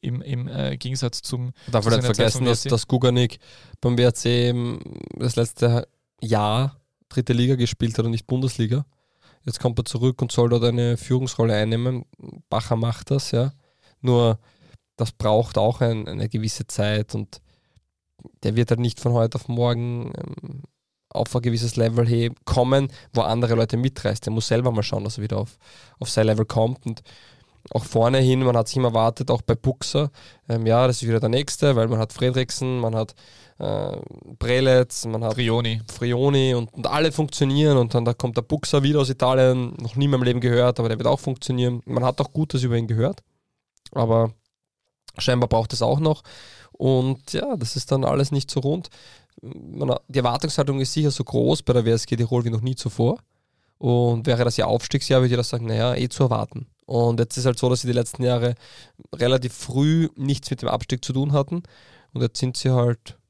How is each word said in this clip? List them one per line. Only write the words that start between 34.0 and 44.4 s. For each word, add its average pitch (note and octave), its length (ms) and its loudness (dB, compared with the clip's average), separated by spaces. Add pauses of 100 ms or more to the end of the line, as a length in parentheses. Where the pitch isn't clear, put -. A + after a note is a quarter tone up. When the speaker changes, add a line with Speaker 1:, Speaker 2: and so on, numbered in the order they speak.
Speaker 2:
Preletz, B2+ 680 2
man A2+ 180 -4
hat A2 100 -2
Speaker 1:
Frioni. A2+ 480 0 (100)
Speaker 2:
Frioni C3 640 2
und, A#2 180 -2
und - 140 -10
alle D3+ 260 2
funktionieren D3 680 2
und A#2+ 180 2
dann A#2 100 2
da A#2 80 0
kommt A#2 240 -4
der A#2 60 -2
Buxer C#3+ 400 0
wieder D3 160 2
aus C3 100 2
Italien, B2+ 680 4
noch A#2 180 -8
nie C#3 100 2
in C#3+ 60 4
meinem C3 100 4
Leben B2 200 2
gehört, B2 380 2
aber A#2 100 0
der A2+ 100 -2
wird A#2+ 80 0
auch C3 120 2
funktionieren. B2 680 -2
Man B2 180 -2
hat C3 180 0
auch C3+ 100 -2
Gutes D3+ 300 -2
über A#2+ 160 0
ihn A#2 80 0
gehört, A2+ 380 -2 (720)
aber A2+ 380 2 (840)